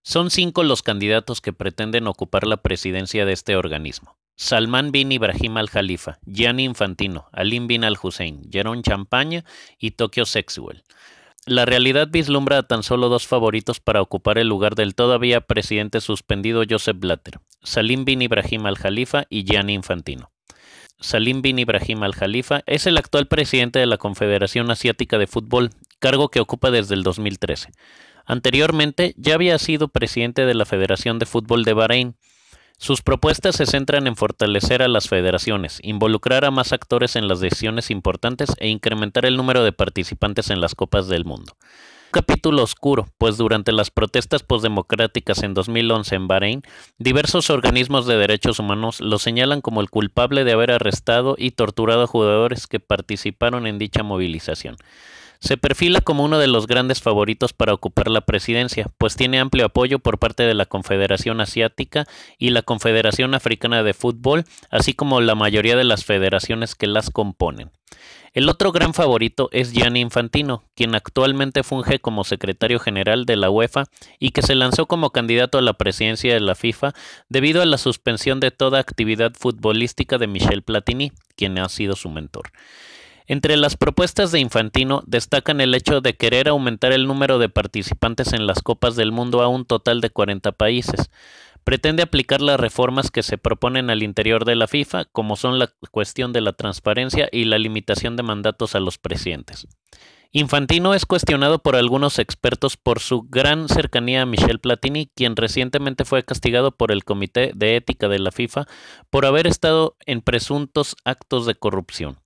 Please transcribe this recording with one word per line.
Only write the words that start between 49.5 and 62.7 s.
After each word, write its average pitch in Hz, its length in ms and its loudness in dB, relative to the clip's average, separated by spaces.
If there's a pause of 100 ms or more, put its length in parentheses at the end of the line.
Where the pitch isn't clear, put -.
como 113 200 -2
el 101 80 -4
culpable 123 540 0
de 123 80 2
haber 117 180 4
arrestado 117 720 0
y 127 120 -2
torturado 113 520 2
a 120 40 2
jugadores 113 600 2
que 110 120 -4
participaron 110 840 -4
en 104 140 -4
dicha 107 240 -2
movilización. 87 720 -6 (640)
Se - 180 -2
perfila 175 440 2
como 143 220 0
uno 151 140 2
de 147 100 4
los 117 200 2
grandes 127 340 0
favoritos 110 500 2
para 107 220 0
ocupar - 360 -2
la 110 120 2
presidencia, 117 640 -2 (140)
pues 110 180 0
tiene 131 220 2
amplio 131 260 2
apoyo 127 320 2
por 113 220 -2
parte 113 240 0
de 117 100 4
la 101 140 0
Confederación 98 720 0
Asiática 117 640 -2 (320)
y 123 140 2
la 117 100 4
Confederación 113 720 2